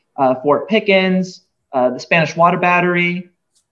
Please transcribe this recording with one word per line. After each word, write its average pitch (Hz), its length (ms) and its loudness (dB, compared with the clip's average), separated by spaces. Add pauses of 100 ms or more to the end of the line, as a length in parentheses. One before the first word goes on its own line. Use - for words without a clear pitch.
(180)
uh, 131 240 0
Fort - 260 0
Pickens, 190 760 0 (260)
uh, 127 200 0
the 127 80 -8
Spanish 165 360 -2
Water 175 220 2
Battery, 175 720 -2 (420)